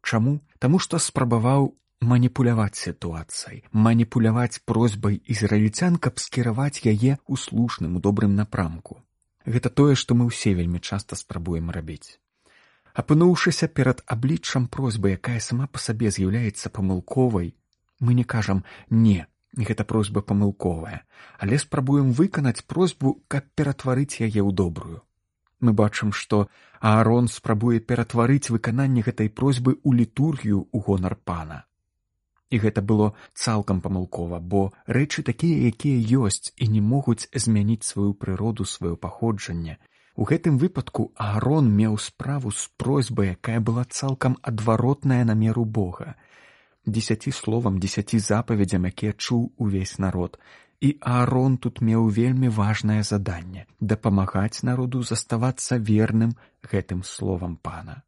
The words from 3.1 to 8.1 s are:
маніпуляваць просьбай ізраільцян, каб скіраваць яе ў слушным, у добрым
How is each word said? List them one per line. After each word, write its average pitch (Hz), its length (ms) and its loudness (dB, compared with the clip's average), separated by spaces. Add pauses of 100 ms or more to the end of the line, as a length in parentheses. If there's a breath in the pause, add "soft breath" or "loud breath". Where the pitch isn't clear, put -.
маніпуляваць 113 920 2
просьбай 107 640 0
ізраільцян, 107 720 2
каб - 240 -4
скіраваць 123 640 -2
яе 117 320 4
ў - 180 -6
слушным, 90 640 -2
у - 20 -2
добрым 101 380 2